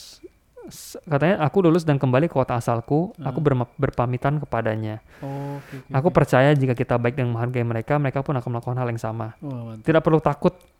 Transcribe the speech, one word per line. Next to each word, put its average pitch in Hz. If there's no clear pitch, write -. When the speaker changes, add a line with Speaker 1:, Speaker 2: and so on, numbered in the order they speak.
Speaker 1:
s-, -
katanya, 151
"Aku 151
lulus 170
dan 151
kembali 135
ke -
kota 131
asalku, 123
Speaker 2:
Hmm. 160
Speaker 1:
aku 131
berma-, 139
berpamitan 131
kepadanya. 110
Speaker 2:
Oh, 143
oke, -
oke, 131
Speaker 1:
Aku 139
Speaker 2:
oke. 131
Speaker 1:
percaya 139
jika 135
kita 123
baik 123
dan 131
menghargai 120
mereka, 117
mereka 139
pun 151
akan 127
melakukan 120
hal 127
yang 117
sama. 113
Speaker 2:
Wah, 120
mantap. 110
Speaker 1:
Tidak 160
perlu 156
takut, 147